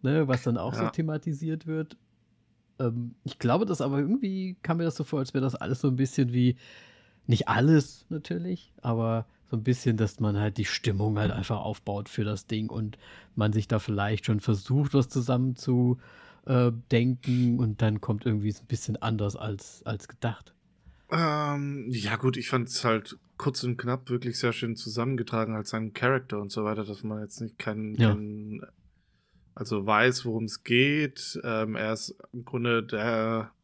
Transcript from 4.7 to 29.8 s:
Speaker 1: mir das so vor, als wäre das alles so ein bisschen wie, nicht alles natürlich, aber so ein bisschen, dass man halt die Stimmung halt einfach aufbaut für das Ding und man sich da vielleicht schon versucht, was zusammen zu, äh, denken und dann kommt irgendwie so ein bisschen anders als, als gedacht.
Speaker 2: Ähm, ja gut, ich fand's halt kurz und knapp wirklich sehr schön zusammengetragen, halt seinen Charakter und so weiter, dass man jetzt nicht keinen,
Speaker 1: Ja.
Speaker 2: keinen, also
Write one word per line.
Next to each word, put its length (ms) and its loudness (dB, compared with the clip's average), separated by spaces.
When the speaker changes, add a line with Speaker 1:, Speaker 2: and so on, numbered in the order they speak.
Speaker 1:
mir 80 0
das 100 0
so 80 -4
vor, 160 -2
als 160 -4
wäre 80 2
das 140 0
alles 240 -4
so 80 2
ein 80 2
bisschen 360 0
wie, 220 6
nicht 220 4
alles 600 4
natürlich, 640 -6
aber 440 0
so 60 -2
ein 60 -2
bisschen, 340 2
dass 240 0
man 180 2
halt 200 0
die 80 -2
Stimmung 520 0
halt 140 2
einfach 280 -2
aufbaut 500 -6
für 140 -4
das 220 -4
Ding 220 -4
und 300 -6
man 200 2
sich 120 2
da 120 2
vielleicht 480 -2
schon 140 2
versucht, 540 2
was 140 4
zusammen 480 0
zu, 420 2
äh, 240 4
denken 680 2
und 240 0
dann 200 2
kommt 240 -2
irgendwie 260 2
so 100 -10
ein 40 -20
bisschen 340 -4
anders 360 -2
als, 500 -10
als 220 -6
gedacht. 460 -8
Speaker 2:
Ähm, 800 -2
ja 260 -2
gut, 200 0
ich 140 -8
fand's 340 -2
halt 320 0
kurz 260 -2
und 140 -2
knapp 320 -4
wirklich 280 -4
sehr 140 2
schön 240 -4
zusammengetragen, 800 -2
halt 120 -6
seinen 280 -6
Charakter 460 0
und 120 -8
so 120 -2
weiter, 200 -2
dass 180 -10
man 200 -6
jetzt 180 -12
nicht 180 -10
keinen, 360 -6
Speaker 1:
Ja. 160 6
Speaker 2:
keinen, 520 -4
also 320 -4